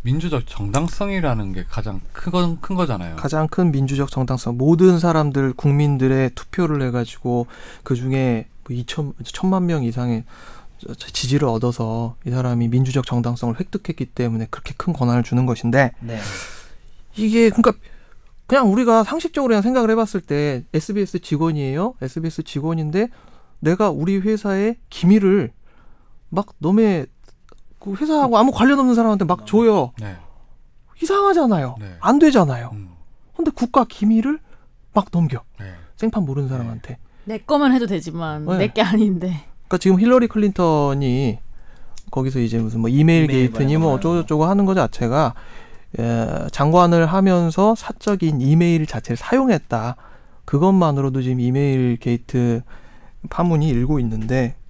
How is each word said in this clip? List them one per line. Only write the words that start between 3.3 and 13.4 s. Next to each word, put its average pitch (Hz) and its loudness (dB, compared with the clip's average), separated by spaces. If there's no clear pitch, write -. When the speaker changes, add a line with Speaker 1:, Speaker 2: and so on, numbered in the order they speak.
Speaker 2:
큰 175 2
민주적 135 -2
정당성. 123 -4
모든 170 6
사람들, 147 0
국민들의 135 2
투표를 151 -2
해가지고 120 -4
그중에 127 -2
뭐 123 -8
이천, 135 -6
천만 185 -2
명 160 -2
이상의 120 -2
저, - -16
저, - -18
지지를 143 0
얻어서 113 -4
이 123 -4
사람이 120 -2
민주적 131 0
정당성을 120 -4